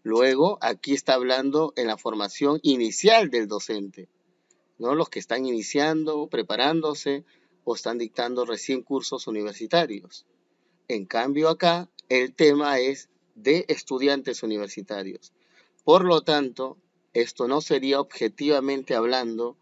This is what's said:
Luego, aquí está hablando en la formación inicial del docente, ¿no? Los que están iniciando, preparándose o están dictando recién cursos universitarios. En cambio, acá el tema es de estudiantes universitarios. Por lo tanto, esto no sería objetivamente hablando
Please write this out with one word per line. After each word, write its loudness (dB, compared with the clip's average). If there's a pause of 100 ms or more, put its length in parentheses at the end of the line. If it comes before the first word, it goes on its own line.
Luego, 4
aquí -2
está 0
hablando 0
en 0
la -2
formación -2
inicial 4
del 0
docente, -8 (680)
¿no? 0
Los 0
que -10
están -4
iniciando, -2
preparándose -2 (380)
o -4
están -6
dictando -4
recién -4
cursos -6
universitarios. -4 (600)
En -4
cambio, 0
acá 0 (200)
el 0
tema 4
es -2 (280)
de 2
estudiantes -2
universitarios. -8 (520)
Por 8
lo 4
tanto, -2 (360)
esto -2
no 0
sería 0
objetivamente -2
hablando -2